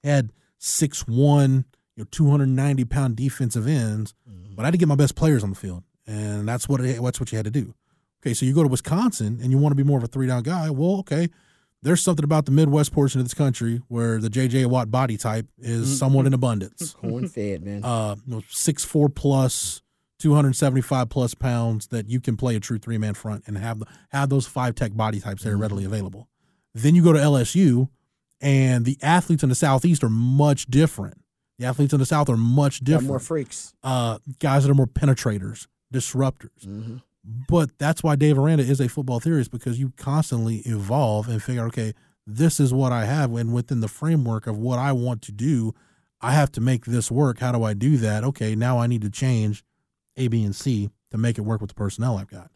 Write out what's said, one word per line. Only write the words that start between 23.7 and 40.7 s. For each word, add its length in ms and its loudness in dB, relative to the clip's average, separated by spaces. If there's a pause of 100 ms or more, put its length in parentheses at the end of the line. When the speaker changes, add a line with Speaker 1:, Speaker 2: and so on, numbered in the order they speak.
Speaker 1:
the, 80 -12 (220)
have 220 -2
those 180 2
five 260 -4
tech 220 -4
body 240 -2
types 240 -10
there 80 -2
Speaker 2:
Mm-hmm. 100 0
Speaker 1:
readily 220 -6
available. 440 -8 (460)
Then 220 4
you 80 8
go 80 8
to 80 6
L 160 4
S 180 0
U, 340 4 (520)
and 440 2
the 160 -2
athletes 440 2
in 40 2
the 60 2
Southeast 480 2
are 80 2
much 560 2
different. 560 0 (380)
The 60 -4
athletes 260 0
in 80 2
the 60 2
South 220 0
are 80 2
much 460 2
Speaker 2:
Got 40 -4
Speaker 1:
different. 220 2
Speaker 2:
more 120 -2
freaks. 520 -8 (120)
Speaker 1:
Uh, 340 -2 (220)
guys 240 4
that 60 4
are 40 6
more 140 4
penetrators, 800 -2 (260)
disruptors. 720 -4
Speaker 2:
Mm-hmm. 300 -12 (520)
Speaker 1:
But 300 2
that's 240 -2
why 140 2
Dave 220 4
Aranda 260 2
is 160 0
a 80 2
football 320 -4
theorist, 300 0
because 280 -6
you 180 -4
constantly 600 -2
evolve 720 -2